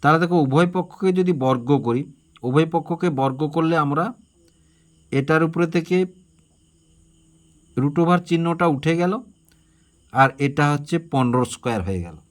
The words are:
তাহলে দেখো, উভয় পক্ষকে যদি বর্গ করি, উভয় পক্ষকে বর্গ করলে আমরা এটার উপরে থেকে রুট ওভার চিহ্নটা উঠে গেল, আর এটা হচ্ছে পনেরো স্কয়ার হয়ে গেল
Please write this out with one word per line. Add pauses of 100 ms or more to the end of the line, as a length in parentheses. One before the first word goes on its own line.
তাহলে
দেখো,
উভয়
পক্ষকে (100)
যদি (100)
বর্গ (180)
করি, (460)
উভয়
পক্ষকে (120)
বর্গ (140)
করলে (100)
আমরা (1040)
এটার
উপরে
থেকে (1800)
রুট
ওভার (100)
চিহ্নটা (100)
উঠে
গেল, (1000)
আর (160)
এটা
হচ্ছে (180)
পনেরো (100)
স্কয়ার
হয়ে
গেল (140)